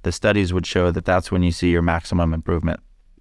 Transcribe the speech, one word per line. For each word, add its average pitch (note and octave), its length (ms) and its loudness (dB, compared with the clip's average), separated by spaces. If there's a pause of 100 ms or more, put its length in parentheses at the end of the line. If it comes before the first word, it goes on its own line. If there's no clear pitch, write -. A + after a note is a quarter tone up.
the F#2 100 -2
studies G2+ 420 0
would F2+ 140 -2
show F2+ 240 2
that E2+ 120 -4
that's F#2 280 0
when F#2 100 2
you F2 100 2
see F2 200 0
your E2+ 100 2
maximum E2+ 500 0
improvement. E2 480 -2 (420)